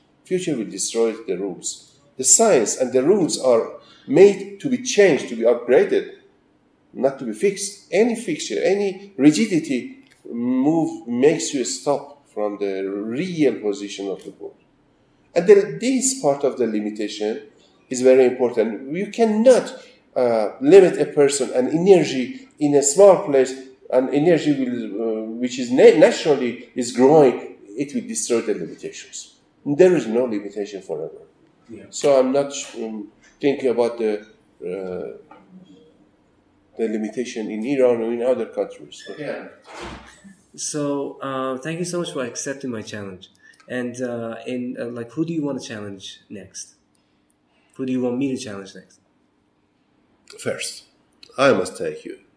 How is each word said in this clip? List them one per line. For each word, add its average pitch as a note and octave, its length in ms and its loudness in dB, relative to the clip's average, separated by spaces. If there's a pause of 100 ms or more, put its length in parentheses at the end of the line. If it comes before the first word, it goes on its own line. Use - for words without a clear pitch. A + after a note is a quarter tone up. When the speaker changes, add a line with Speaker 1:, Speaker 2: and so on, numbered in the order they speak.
(260)
Speaker 1:
Future F3+ 320 -4
will G2+ 120 -6
destroy A2 440 -2
the F#2+ 240 -6
rules. - 640 -10 (180)
The C3 80 -6
science E3+ 520 2
and B2+ 140 -4
the B2+ 120 2
rules G3+ 360 0
are A#2 400 0 (280)
made F#3+ 520 4
to D3 100 -4
be B2 100 0
changed, F3+ 500 2
to A#2+ 60 -8
be A2+ 80 -4
upgraded, B2 720 2 (760)
not C3+ 280 -2
to C3 60 -10
be A2 80 -6
fixed. - 580 -4
Any A3+ 240 2
fixture, - 480 -6
any G3 520 -2
rigidity D3+ 920 0 (220)
move C3 800 -2
makes C#3+ 460 2
you B2+ 100 -2
stop - 680 -6
from G#2 240 -6
the G2 260 -4
real A#2 760 -2
position G2+ 480 -6
of F#2 160 -8
the F#2+ 80 -16
world. - 240 -16 (800)
And F3 120 0
then G3 320 6
this B3+ 420 -2
part C#3 220 0
of B2 140 0
the A#2+ 100 0
limitation G#2+ 760 -6 (460)
is B2+ 120 -6
very B2+ 240 6
important. A#2+ 680 -2
You G3+ 160 -6
cannot, A3 640 4 (420)
uh, A#2 460 0
limit D#3+ 380 8
a D3 60 2
person, C#3 480 0
an B2+ 160 0
energy D#3 800 2 (120)
in C#3+ 160 2
a C#3 80 6
small F3+ 420 6
place, C3+ 280 2 (380)
an C3 220 2
energy D3+ 400 2
will, A#2+ 320 -4 (160)
uh, A2 220 -4
which B2 360 -6
is A#2+ 120 -4
na-, E3+ 260 8
naturally D3+ 800 2
is A#2+ 160 -4
growing, C3 680 4 (100)
it B2+ 260 -8
will G#2+ 140 -6
destroy A2+ 340 -2
the G#2+ 120 -2
limitations. - 880 -12 (260)
There E3+ 300 4
is A#2+ 120 -2
no A#2 180 0
limitation G2 560 -8
forever. D#2+ 400 -10 (480)
Speaker 2:
Yeah. G#2+ 200 -18
Speaker 1:
So C#3 300 2
I'm B2+ 120 2
not, C#3 220 -2 (240)
um, A2 320 -10 (300)
thinking C3+ 300 0
about A#2 280 0
the, G#2+ 240 -2 (400)
uh, F2+ 560 -10 (1600)
the A2+ 100 -2
limitation A2 640 -6
in A2 140 -6
Iran B2+ 360 2
or A2+ 120 -2
in A#2 80 -4
other A#2+ 240 0
countries. - 580 -10 (140)
Speaker 2:
Yeah. - 300 -10 (1080)
So, C#3+ 640 -6
uh, C3 380 -4
thank D#3+ 180 -8
you F3 80 -4
so F3 140 -6
much E3 120 -6
for C3+ 120 -6
accepting C3 480 -8
my A2 100 -8
challenge. G2 500 -14 (360)
And, B2 340 -8
uh, A#2 360 -6 (100)
in, B2 320 -8
uh, A#2+ 60 -8
like, A#2+ 260 -12
who D#3+ 120 -4
do E3 80 -6
you D#3+ 120 -4
want C3+ 180 -6
to - 60 -16
challenge G#2 600 -14
next? - 480 -18 (1000)
Who C3+ 100 -8
do B2+ 80 -4
you B2+ 80 -2
want B2 160 -2
me C3+ 180 -2
to - 20 -8
challenge G2 360 -12
next? - 260 -20 (1400)
Speaker 1:
First, - 460 -8 (520)
I C3 160 4
must F#2 240 -4
thank D#2 260 -8
you - 160 -16 (180)